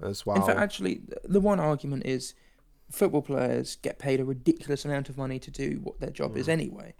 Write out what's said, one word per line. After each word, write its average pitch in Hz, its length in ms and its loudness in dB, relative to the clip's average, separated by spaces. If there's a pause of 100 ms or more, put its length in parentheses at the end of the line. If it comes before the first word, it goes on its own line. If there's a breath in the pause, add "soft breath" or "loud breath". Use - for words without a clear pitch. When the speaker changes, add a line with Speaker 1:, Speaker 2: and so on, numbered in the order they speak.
Speaker 1:
as 101 220 -4
well. 104 120 2
Speaker 2:
In - 60 6
fact, - 160 4
actually, 196 380 0
th-, - 280 -12
the 196 160 4
one 196 200 4
argument 143 460 0
is 131 260 -2 (580)
football 175 320 2
players 127 540 0
get - 220 -6
paid 135 220 2
a 131 40 0
ridiculous 135 600 2
amount 143 240 -2
of 131 100 -10
money 131 220 -4
to - 100 -16
do 139 320 -4
what - 180 -10
their 135 100 -6
job 139 260 -4
is 135 100 -2
Speaker 1:
Mm. 160 40 2
Speaker 2:
anyway. - 500 -2